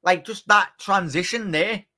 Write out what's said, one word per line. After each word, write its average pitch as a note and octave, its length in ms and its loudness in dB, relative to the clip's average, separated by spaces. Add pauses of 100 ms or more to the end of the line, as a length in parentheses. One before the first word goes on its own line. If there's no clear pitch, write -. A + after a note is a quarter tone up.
Like, E3+ 220 2
just - 240 -12
that G#3 300 4
transition F#3 720 -2
there. G3 340 -2 (140)